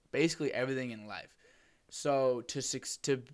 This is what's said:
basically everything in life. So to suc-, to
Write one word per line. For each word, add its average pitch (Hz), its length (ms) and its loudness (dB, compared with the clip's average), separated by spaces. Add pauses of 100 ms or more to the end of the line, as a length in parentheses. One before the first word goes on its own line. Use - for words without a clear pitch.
(120)
basically 151 420 2
everything 127 380 0
in 110 140 -12
life. 98 300 -12 (540)
So 135 520 4
to 135 220 -6
suc-, - 400 -6
to 131 200 2 (100)